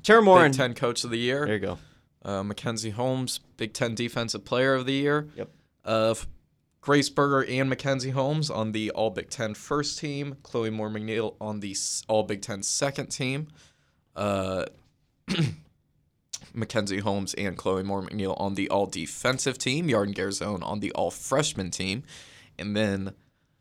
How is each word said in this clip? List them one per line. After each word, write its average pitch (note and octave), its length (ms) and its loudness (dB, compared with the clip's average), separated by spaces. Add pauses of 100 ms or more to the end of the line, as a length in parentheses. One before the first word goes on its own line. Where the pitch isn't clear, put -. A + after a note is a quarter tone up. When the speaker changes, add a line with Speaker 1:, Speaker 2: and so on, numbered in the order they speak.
Speaker 1:
Terry A3 180 10
Morin. F3+ 300 10
Speaker 2:
Big C3+ 80 0
Ten B2 160 0
Coach A#2+ 300 0
of B2 60 -6
the A#2 80 -2
Year. C3+ 280 0
Speaker 1:
There G#2+ 80 2
you G2+ 60 0
go. F#2 180 -2 (460)
Speaker 2:
Uh, G2 180 -4
Mackenzie A2 480 -6
Holmes, B2+ 480 -2 (180)
Big A2 160 -6
Ten A#2 220 -2
Defensive A#2 500 -4
Player C3 300 2
of B2+ 100 0
the C3+ 80 -2
Year. D3 440 0
Speaker 1:
Yep. - 120 -10 (360)
Speaker 2:
Uh, A2 260 2
f-, - 160 -4 (540)
Grace C#3+ 280 4
Berger C#3+ 400 2
and C3 200 0
Mackenzie C3 420 -2
Holmes C#3+ 400 0
on A2 220 -2
the G#2+ 200 -2
All A2 180 0
Big - 200 -6
Ten G#2+ 240 -4
first - 440 -2
team. C#3+ 440 -6
Chloe A2+ 280 -2
Moore G#2+ 200 -4
McNeil G#2+ 500 -2
on G#2+ 200 -4
the G2 120 -6
s-, - 360 -4
All A2 160 4
Big G2+ 180 -4
Ten G2 200 -6
second C#3 460 -2
team. C#3 400 -4 (640)
Uh, F#2+ 520 0 (640)
<clears throat> F#3 40 0 (1200)
Mackenzie G#2 440 -2
Holmes G2+ 360 0
and F#2 220 -2
Chloe F#2+ 260 0
Moore G2 200 -2
McNeil F#2+ 380 -4
on G2 140 -2
the G2 140 -2
All G2 180 2
Defensive B2+ 720 -2
team. D#3 300 -2
Yarden G2+ 260 2
Garzone G2 480 -4
on G#2 180 -6
the G#2 120 -4
All F2+ 180 0
Freshman C3 600 -2
team. G2 320 -4 (560)
And G#2 180 -4
then G2 380 0 (460)